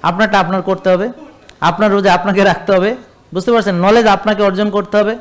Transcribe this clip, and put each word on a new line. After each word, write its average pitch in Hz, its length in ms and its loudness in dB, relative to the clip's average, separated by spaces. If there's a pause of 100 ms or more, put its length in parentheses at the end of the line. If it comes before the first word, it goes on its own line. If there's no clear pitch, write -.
আপনারটা 196 360 0
আপনার 185 220 -2
করতে 190 280 -2
হবে, 185 200 0 (520)
আপনার 185 300 0
রোজা 196 220 2
আপনাকে 190 300 0
রাখতে 196 280 0
হবে, 196 240 0 (380)
বুঝতে 185 180 -2
পারছেন? 202 240 0
নলেজ 214 320 2
আপনাকে 202 360 0
অর্জন 202 260 0
করতে 202 280 -2
হবে 214 240 0